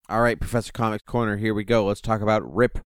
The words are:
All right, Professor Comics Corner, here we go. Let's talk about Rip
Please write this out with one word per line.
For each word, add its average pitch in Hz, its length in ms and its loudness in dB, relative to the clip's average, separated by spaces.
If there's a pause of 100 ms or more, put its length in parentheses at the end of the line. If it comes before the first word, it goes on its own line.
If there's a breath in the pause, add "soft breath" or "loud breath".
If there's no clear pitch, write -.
All 110 120 0
right, 120 180 2
Professor - 340 -4
Comics 110 340 -4
Corner, 113 300 -2
here 107 180 -2
we 104 100 -2
go. 110 200 2
Let's 101 160 0
talk 110 200 -2
about 104 340 0
Rip 117 240 2 (120)